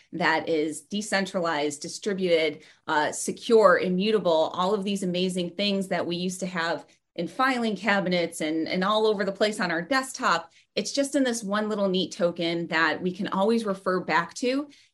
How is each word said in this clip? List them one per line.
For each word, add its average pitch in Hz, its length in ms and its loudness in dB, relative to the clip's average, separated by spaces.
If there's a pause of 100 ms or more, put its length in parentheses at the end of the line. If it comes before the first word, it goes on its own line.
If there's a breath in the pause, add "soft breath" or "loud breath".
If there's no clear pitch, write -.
(120 loud breath)
that 160 360 0
is 156 320 0
decentralized, 185 1040 -2
distributed, 170 800 0 (260 soft breath)
uh, 147 240 2
secure, 202 640 6
immutable, 180 760 2
all 185 180 0
of 202 100 0
these 196 200 -2
amazing 180 480 -2
things 196 380 -2
that 170 180 -2
we 170 100 -4
used 180 240 -4
to 190 60 -6
have 165 400 -4 (280 soft breath)
in - 140 -6
filing 240 480 -2
cabinets 185 640 0
and, 160 260 -2
and 180 160 -2
all 214 240 2
over 208 180 2
the 190 60 -4
place 214 300 0
on 180 100 0
our 165 100 -2
desktop. 247 680 -2 (240 soft breath)
It's 202 160 -4
just 277 240 -2
in 277 80 4
this 233 220 -2
one 208 240 -2
little 202 200 0
neat 185 220 0
token 170 560 -2
that 160 340 2
we 180 120 -2
can 190 160 -6
always 220 360 2
refer 185 360 -2
back 170 340 0
to 269 340 -2 (260 soft breath)